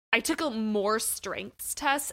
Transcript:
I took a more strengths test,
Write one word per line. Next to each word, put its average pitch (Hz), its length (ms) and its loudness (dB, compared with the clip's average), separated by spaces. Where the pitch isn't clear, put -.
I 330 80 4
took 320 220 0
a 311 80 2
more 214 500 2
strengths - 760 -6
test, 285 400 0